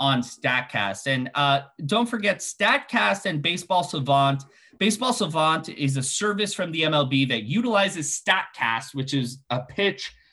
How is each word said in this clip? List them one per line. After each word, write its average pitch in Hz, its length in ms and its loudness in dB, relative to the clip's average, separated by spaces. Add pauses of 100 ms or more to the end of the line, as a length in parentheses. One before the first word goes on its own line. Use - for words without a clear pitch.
on 135 220 2
Statcast. 120 840 -2
And, 127 280 0
uh, 139 280 2 (220)
don't 220 240 2
forget, 208 300 0
Statcast 208 880 0
and 156 160 -2
Baseball 175 400 0
Savant. 139 600 2 (340)
Baseball 220 340 2
Savant 156 560 2
is 139 300 -2
a 127 40 -2
service 202 520 -2
from 180 180 -4
the 160 120 0
M 156 100 2
L 147 100 4
B 135 220 2
that 120 160 -2
utilizes 190 760 0
Statcast, 123 760 -2
which 135 180 -4
is 123 380 -2
a 123 100 0
pitch - 540 -4 (180)